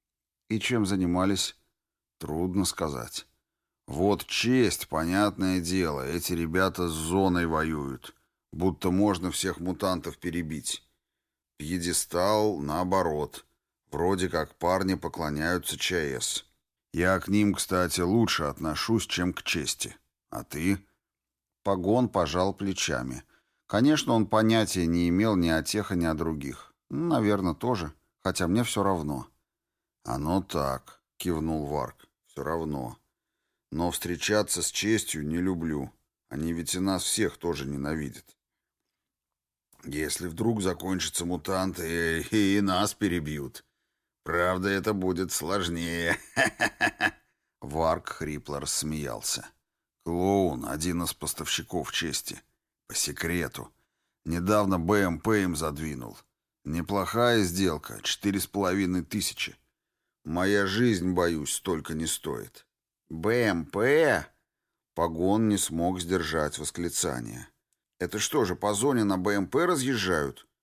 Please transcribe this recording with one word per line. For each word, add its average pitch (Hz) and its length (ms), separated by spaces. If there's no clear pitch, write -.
«И 110 120
чем 110 260
занимались?» 92 680
«Трудно 90 460
сказать». 69 600
«Вот 92 380
честь, 120 600
понятное 92 720
дело, 85 400
эти 80 320
ребята 87 560
с 82 40
Зоной 87 540
воюют. 78 680
Будто 90 380
можно 92 400
всех 87 300
мутантов 87 580
перебить. 80 640
Пьедестал, 90 960
наоборот. 80 880
Вроде 90 360
как 78 280
парни 92 380
поклоняются 80 840
Ч 73 400
С. - 260
Я 90 280
к 87 80
ним, 101 260
кстати, 90 460
лучше 98 440
отношусь, 78 600
чем 90 260
к - 120
чести. - 520
А 57 120
ты?» 92 420
Погон 101 460
пожал 90 440
плечами. 65 680
Конечно, 131 480
он 107 120
понятия 110 600
не 87 220
имел 101 280
ни 85 140
о 80 120
тех, 101 300
ни 87 120
о 80 100
других. 76 600
Наверно, 107 640
тоже, 95 380
хотя 92 240
мне 110 160
всё 107 180
равно. 76 460
«Оно 73 400
так», 69 580
кивнул 80 500
Варк, 71 420
«всё - 160
равно. 73 560
Но 85 220
встречаться 90 720
с - 100
честью 101 520
не 78 120
люблю. 82 560
Они 80 240
ведь 82 220
и 92 60
нас 95 240
всех - 320
тоже 73 300
ненавидят». 71 680
Если 73 440
вдруг 107 340
закончатся 90 640
мутанты 85 960
и, 101 260
и 104 40
нас 98 340
перебьют. 76 680
Правда, 90 460
это 98 260
будет 92 380
сложнее. 85 840
<laughs> - 1200
Варк 80 500
хрипло 73 500
рассмеялся. 71 880
Клоун — 87 640
один 82 360
из 82 100
поставщиков - 800
чести. - 500
По - 80
секрету. 85 760
Недавно 95 540
Б 95 220
М 87 200
П 107 220
им 87 140
задвинул. 73 600
Неплохая 101 800
сделка, 87 600
четыре - 360
с 98 80
половиной 92 560
тысячи. - 540
Моя 95 420
жизнь, 95 460
боюсь, 85 420
столько 80 400
не 80 120
стоит. 64 600
Б 107 380
М 87 200
П? 127 600
Погон 87 540
не 101 100
смог 87 420
сдержать 82 580
восклицание. 65 920
Это 90 160
что 123 260
же, 92 120
по 104 180
зоне 117 300
на 101 120
Б 95 180
М 101 120
П 151 180
разъезжают? 107 840